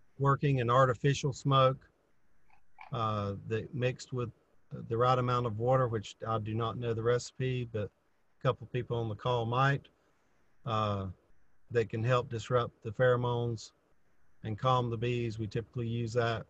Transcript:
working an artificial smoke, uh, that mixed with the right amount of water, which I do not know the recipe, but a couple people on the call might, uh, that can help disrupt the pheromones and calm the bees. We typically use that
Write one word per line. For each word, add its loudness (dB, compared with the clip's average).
working 2
an 2
artificial 4
smoke, 4
uh, -2
that -4
mixed -4
with -4
the -6
right 4
amount 2
of -4
water, 4
which -6
I 0
do -6
not -2
know -2
the -4
recipe, -2
but -4
a -20
couple 0
people -4
on -2
the -6
call 0
might, 0
uh, 0
that 0
can -4
help 2
disrupt -2
the -8
pheromones 0
and -6
calm 2
the -4
bees. -2
We -4
typically -6
use -4
that 0